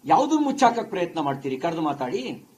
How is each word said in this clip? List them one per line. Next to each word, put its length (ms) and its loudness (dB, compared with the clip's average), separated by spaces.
ಯಾವ್ದನ್ನ 380 4
ಮುಚ್ಚಾಕಕ್ 460 2
ಪ್ರಯತ್ನ 300 -4
ಮಾಡ್ತೀರಿ 380 -4
ಕರೆದು 240 -2
ಮಾತಾಡಿ? 760 -4